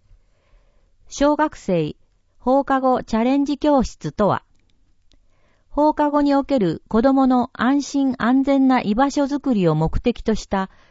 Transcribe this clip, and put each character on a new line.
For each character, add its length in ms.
小 280
学 200
生 400
放 260
課 160
後 220
チ 140
ャ 80
レ 120
ン 80
ジ 140
教 240
室 300
と 160
は、 160
放 260
課 160
後 120
に 120
お 100
け 140
る 300
子 140
ど 100
も 140
の 260
安 300
心 360
安 240
全 260
な 120
居 140
場 160
所 140
づ 140
く 160
り 140
を 60
目 240
的 240
と 120
し 120
た 240